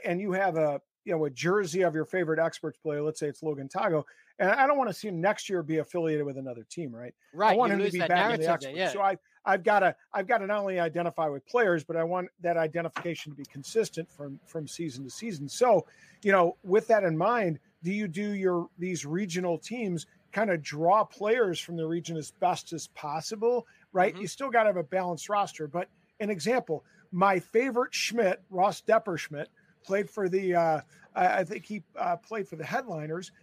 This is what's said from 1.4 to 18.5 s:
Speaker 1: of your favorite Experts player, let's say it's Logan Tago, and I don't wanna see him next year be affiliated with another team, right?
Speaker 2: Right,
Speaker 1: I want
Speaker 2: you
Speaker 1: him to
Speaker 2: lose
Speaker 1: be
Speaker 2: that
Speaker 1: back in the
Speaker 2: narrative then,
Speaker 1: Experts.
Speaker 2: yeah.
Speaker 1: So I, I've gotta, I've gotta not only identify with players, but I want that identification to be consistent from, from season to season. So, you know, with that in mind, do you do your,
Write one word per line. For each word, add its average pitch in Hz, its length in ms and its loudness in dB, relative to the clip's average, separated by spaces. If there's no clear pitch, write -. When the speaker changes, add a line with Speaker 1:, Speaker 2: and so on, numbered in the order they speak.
Speaker 1:
of 160 120 4
your 156 100 0
favorite 160 340 0
Experts 160 400 -2
player, 147 240 -4
let's 156 180 -4
say 156 60 -2
it's 143 160 -8
Logan 139 260 -6
Tago, 180 360 0
and 180 120 4
I 262 160 6
don't 285 120 4
wanna 240 140 0
see 214 160 -8
him 175 120 -4
next 202 300 0
year 180 120 0
be 156 160 -2
affiliated 156 460 0
with 135 140 -6
another 123 320 -10
team, 147 240 -8
right? 120 200 -14
Speaker 2:
Right, 202 180 4
Speaker 1:
I 196 40 4
want 233 140 4
Speaker 2:
you 202 40 2
Speaker 1:
him 196 60 2
to 202 40 2
Speaker 2:
lose 196 80 0
Speaker 1:
be 180 60 -4
Speaker 2:
that 165 100 0
Speaker 1:
back 190 260 4
in 160 60 -2
the 160 60 2
Speaker 2:
narrative 165 160 2
then, 139 160 -8
Speaker 1:
Experts. 180 180 0
Speaker 2:
yeah. 202 40 -2
Speaker 1:
So - 20 2
I, 196 160 2
I've 196 220 0
gotta, 196 320 4
I've 196 140 -2
gotta 202 200 2
not 208 120 0
only 190 200 -2
identify 170 500 0
with 139 180 -6
players, 190 360 4
but 160 140 -6
I 165 80 0
want 180 240 -2
that 170 160 2
identification 160 760 -4
to 139 40 -16
be 139 100 -14
consistent 165 640 -4
from, 143 320 -12
from 156 240 -10
season 139 360 -8
to 123 60 -14
season. 160 380 -10
So, 226 380 4
you 202 80 2
know, 180 320 4
with 208 260 2
that 208 160 4
in 165 120 0
mind, 185 420 0
do 170 80 -2
you 208 160 -2
do 202 280 -4
your, 180 340 0